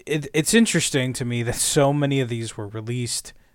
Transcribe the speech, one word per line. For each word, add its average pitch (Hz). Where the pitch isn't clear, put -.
it, 151
it's 151
interesting 151
to 127
me 120
that 117
so 143
many 139
of 123
these 113
were 107
released 113